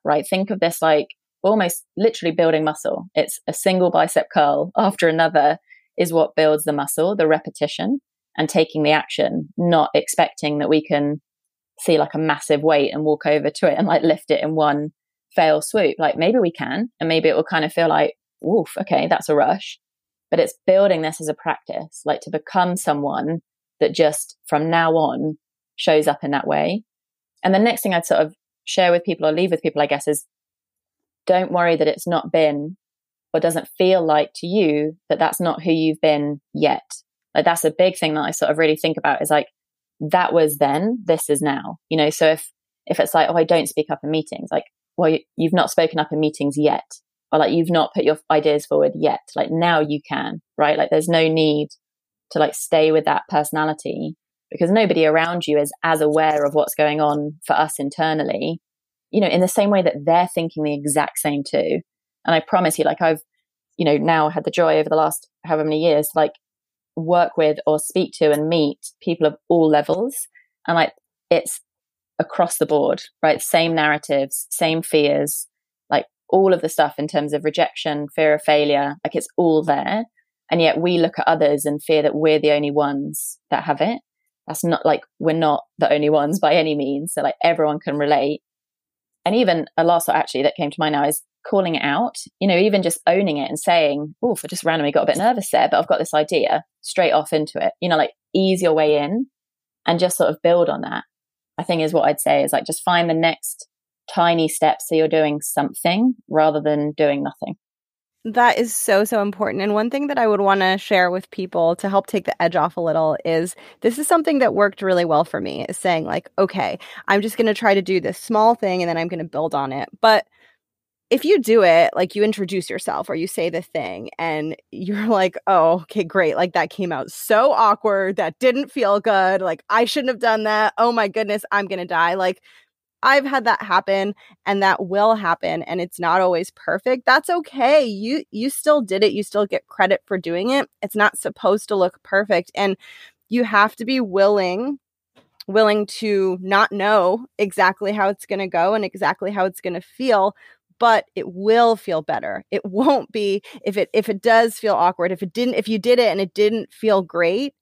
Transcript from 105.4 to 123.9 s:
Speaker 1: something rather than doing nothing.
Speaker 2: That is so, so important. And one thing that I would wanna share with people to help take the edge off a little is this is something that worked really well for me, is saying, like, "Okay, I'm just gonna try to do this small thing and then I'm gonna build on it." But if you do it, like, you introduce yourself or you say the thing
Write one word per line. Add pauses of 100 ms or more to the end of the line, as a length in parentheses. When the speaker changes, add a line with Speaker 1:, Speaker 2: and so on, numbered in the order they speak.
Speaker 1:
something (140)
rather
than
doing
nothing. (680)
Speaker 2:
That
is
so,
so
important.
And
one
thing
that
I
would
wanna
share
with
people
to
help
take
the
edge
off
a
little
is (280)
this
is
something
that
worked
really
well
for
me,
is
saying,
like, (100)
"Okay, (300)
I'm
just
gonna
try
to
do
this
small
thing
and
then
I'm
gonna
build
on
it." (100)
But (840)
if
you
do
it,
like,
you
introduce
yourself
or
you
say
the
thing (100)